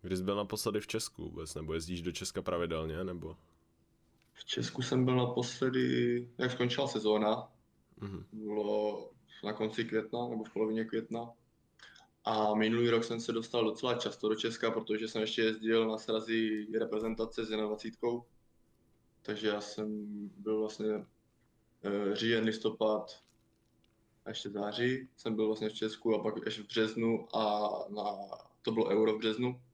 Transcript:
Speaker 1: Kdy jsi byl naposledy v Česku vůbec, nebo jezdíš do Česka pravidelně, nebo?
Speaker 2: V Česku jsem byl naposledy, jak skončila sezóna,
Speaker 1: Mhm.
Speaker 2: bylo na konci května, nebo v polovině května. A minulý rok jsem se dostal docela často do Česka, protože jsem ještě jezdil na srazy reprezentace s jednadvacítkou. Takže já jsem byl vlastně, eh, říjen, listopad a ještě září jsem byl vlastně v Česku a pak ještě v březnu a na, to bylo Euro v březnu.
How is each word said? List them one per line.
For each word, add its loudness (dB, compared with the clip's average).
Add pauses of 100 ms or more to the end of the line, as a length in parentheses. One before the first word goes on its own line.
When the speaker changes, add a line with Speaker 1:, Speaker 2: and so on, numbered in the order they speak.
Speaker 1:
Kdy -2
jsi -2
byl 2
naposledy 0
v -6
Česku -6
vůbec, -8
nebo -4
jezdíš -2
do -2
Česka -6
pravidelně, -2
nebo? -8 (960)
Speaker 2:
V -20
Česku -4
jsem 2
byl 4
naposledy, 2 (100)
jak 0
skončila 0
sezóna, 2 (540)
Speaker 1:
Mhm. -8
Speaker 2:
bylo -2 (320)
na -2
konci -2
května, -2
nebo -4
v -12
polovině 2
května. -4 (960)
A 4
minulý 4
rok 4
jsem -4
se -4
dostal 0
docela 0
často -2
do 4
Česka, 0
protože -2
jsem -2
ještě 0
jezdil 4
na -2
srazy 0 (120)
reprezentace -2
s -8
jednadvacítkou. -2 (960)
Takže -2
já 2
jsem -6 (320)
byl 0
vlastně, -2 (960)
eh, 0
říjen, 2
listopad 0 (1000)
a -10
ještě -8
září 0
jsem -2
byl 6
vlastně 2
v -6
Česku 2
a 0
pak 2 (120)
ještě -4
v -14
březnu 2
a 2 (200)
na, -4 (580)
to -2
bylo 4
Euro 6
v 0
březnu. 0 (120)